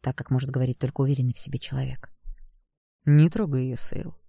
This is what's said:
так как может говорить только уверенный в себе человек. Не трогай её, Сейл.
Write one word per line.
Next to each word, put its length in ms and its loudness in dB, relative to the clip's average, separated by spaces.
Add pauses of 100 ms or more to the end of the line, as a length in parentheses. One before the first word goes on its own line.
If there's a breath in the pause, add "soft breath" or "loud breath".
так 160 -4
как 140 -12
может 200 0
говорить 280 -2
только 220 -4
уверенный 340 2
в 40 -8
себе 200 -8
человек. 520 -6 (920)
Не 240 8
трогай 360 0
её, 120 -4
Сейл. 400 -6 (120)